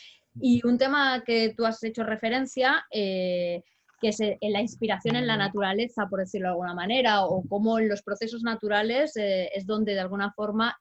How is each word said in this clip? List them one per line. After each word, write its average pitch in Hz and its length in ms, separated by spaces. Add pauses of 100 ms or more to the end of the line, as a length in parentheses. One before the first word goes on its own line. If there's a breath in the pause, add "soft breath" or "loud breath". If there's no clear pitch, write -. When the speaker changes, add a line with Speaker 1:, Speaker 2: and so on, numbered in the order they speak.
(420 loud breath)
Speaker 1:
Y 240 240
un 240 140
tema 269 440
que 226 320
tú 226 120
has 226 160
hecho 226 200
referencia, 254 880
eh, 180 720 (380)
que 220 80
es, 214 100
eh, 208 220
la 208 200
inspiración 226 540
en 247 120
la 220 80
Speaker 2:
Mm. 208 40
Speaker 1:
naturaleza, 202 680
por 190 120
decirlo 185 280
de 185 40
alguna 175 220
manera, 208 520
o 180 220
cómo 220 320
en 220 100
los 202 120
procesos 226 420
naturales, 226 720
eh, 196 380
es 196 120
donde 214 280
de 190 80
alguna 196 320
forma 214 480